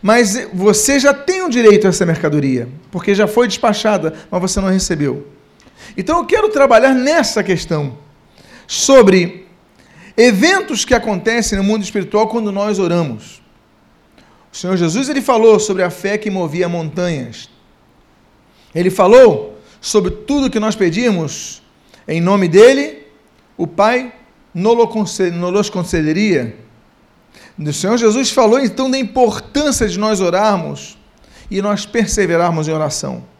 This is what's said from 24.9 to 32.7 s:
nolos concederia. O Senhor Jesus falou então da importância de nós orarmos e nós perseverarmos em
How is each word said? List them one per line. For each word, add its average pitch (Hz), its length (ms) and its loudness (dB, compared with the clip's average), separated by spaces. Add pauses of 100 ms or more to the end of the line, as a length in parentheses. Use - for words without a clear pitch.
nolos 180 380 -4
concederia. 170 880 -2 (1000)
O 151 120 -6
Senhor 196 280 -2
Jesus 233 320 2
falou 233 280 4
então 262 320 -2
da 262 60 0
importância 254 880 -2
de 180 120 -6
nós 208 240 -2
orarmos 180 720 -2 (540)
e 190 100 -4
nós 202 240 -4
perseverarmos 170 840 -2
em 160 60 -4